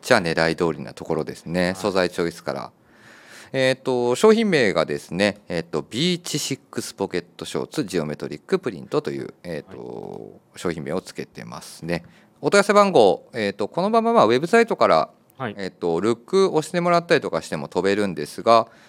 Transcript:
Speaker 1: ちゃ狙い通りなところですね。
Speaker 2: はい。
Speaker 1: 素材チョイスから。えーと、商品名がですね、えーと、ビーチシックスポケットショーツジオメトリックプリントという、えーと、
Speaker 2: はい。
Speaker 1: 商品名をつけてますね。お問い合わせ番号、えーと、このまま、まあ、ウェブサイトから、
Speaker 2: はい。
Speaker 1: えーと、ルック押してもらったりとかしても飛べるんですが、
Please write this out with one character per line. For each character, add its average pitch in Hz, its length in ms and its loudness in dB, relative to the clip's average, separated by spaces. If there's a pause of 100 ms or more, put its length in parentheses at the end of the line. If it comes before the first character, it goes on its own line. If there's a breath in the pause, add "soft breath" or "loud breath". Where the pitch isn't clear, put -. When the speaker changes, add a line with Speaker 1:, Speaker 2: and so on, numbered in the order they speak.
Speaker 1:
ち - 100 2
ゃ 120 60 6
狙 82 320 0
い 80 60 -2
通 82 200 0
り 69 80 -10
な - 80 -12
と - 140 -14
こ 80 80 -2
ろ 76 100 -2
で - 100 -12
す - 120 -20
ね。 87 220 0
Speaker 2:
は - 20 -2
い。 92 60 -6
Speaker 1:
素 104 160 -2
材 90 180 2
チ - 100 -6
ョ 85 80 0
イ 85 40 -8
ス - 120 -16
か 71 80 -6
ら。 67 200 -10 (800 loud breath)
え 131 200 2
ー - 100 2
と、 123 320 0
商 214 200 6
品 220 160 0
名 120 240 2
が 80 100 2
で 73 140 -4
す - 160 -12
ね、 98 340 2
え 87 120 -4
ー - 20 -4
と、 80 180 -6
ビ 165 380 -4
ー - 20 -16
チ - 180 -6
シ 139 180 -6
ッ - 40 -16 (100)
ク 117 120 -8
ス - 100 -10
ポ 98 160 -4
ケ 90 100 -4
ッ 85 40 -6
ト - 240 -14
シ - 100 -6
ョ 69 60 -4
ー 64 60 -8
ツ - 160 -6
ジ 95 140 -4
オ 78 60 -2
メ 76 120 -6
ト 69 120 -10
リ 76 80 -12
ッ - 100 -16
ク 190 120 -2
プ 131 120 -6
リ 90 80 -10
ン 73 80 -16
ト 151 140 -2
と 147 100 -6
い 69 120 -6
う、 - 100 -12 (100)
え 80 240 -10
ー - 60 -20
と、 53 680 -14 (120)
Speaker 2:
は - 40 -20
い。 - 40 -20
Speaker 1:
商 92 100 -2
品 80 140 -6
名 69 80 -6
を 92 80 -4
つ - 140 -14
け - 100 -10
て - 220 -20
ま 67 160 -16
す - 240 -16
ね。 85 180 -4 (380 soft breath)
お 143 80 -4
問 196 80 4
い - 0 -
合 - 20 4
わ 196 40 4
せ 208 100 -2
番 202 180 4
号、 110 400 6
え 107 180 -2
ー - 40 -4
と、 104 140 -6
こ - 120 -6
の 190 80 0
ま 226 140 2
ま、 226 100 0
ま 233 100 6
あ、 - 40 8
ウ - 20 6
ェ 120 100 4
ブ 156 80 -4
サ 233 140 4
イ 226 60 4
ト 196 100 -4
か 110 120 4
ら、 80 220 4 (280)
Speaker 2:
は 131 100 -6
い。 101 80 -10
Speaker 1:
え 98 120 -6
ー - 20 -12
と、 85 320 -2
ル 113 100 2
ッ 113 100 -4
ク 190 260 2
押 156 120 0
し 151 100 -6
て 175 120 -4
も 175 80 0
ら 175 80 4
っ 170 80 -6
た 170 80 2
り 143 80 2
と - 80 -4
か 82 100 -2
し - 80 -12
て 87 80 -6
も 73 120 -8
飛 90 140 -2
べ 98 140 2
る 104 120 0
ん 87 60 -6
で 73 120 -6
す - 160 -12
が、 113 260 4 (200 loud breath)